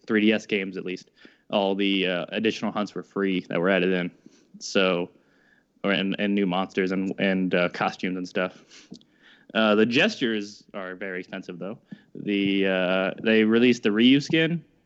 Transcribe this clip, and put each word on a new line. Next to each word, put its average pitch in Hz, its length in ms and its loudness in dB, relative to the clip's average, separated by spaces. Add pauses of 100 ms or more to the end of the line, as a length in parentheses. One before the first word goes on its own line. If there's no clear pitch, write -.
three 107 160 0
D 107 100 4
S 107 140 0
games 95 320 -4
at 87 80 -8
least, 90 240 -10 (400)
all 98 240 0
the, 98 320 0
uh, 90 240 -2
additional 107 420 -2
hunts 104 220 -6
were 90 80 -10
free 95 480 -2
that 87 100 -2
were 87 80 2
added 95 260 2
in. 90 180 -2 (480)
So, 92 500 0 (760)
or, 98 80 0
and, 95 280 0
and 101 160 0
new 101 100 2
monsters 92 460 -2
and, 95 260 -4
and, 95 380 0
uh, 87 140 2
costumes 95 480 -4
and 90 120 -8
stuff. 92 320 -4 (920)
Uh, 107 180 4
the 110 140 6
gestures 117 760 -2 (120)
are 92 180 -10
very 92 260 -10
expensive 92 380 -12
though. 95 220 -10 (340)
The, 98 540 0
uh, 92 440 0 (120)
they 110 200 4
released 117 380 4
the 107 100 0
Ryu 123 280 6
skin, 160 440 0 (220)